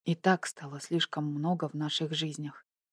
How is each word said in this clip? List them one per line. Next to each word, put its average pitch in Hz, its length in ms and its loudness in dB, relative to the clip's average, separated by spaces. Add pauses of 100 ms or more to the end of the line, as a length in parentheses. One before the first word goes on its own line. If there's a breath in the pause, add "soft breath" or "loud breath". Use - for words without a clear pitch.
и 170 100 4
так 185 320 4
стало 143 340 -10
слишком 160 440 0
много 151 440 0
в - 60 -8
наших 151 400 -2
жизнях. 151 520 -6 (260)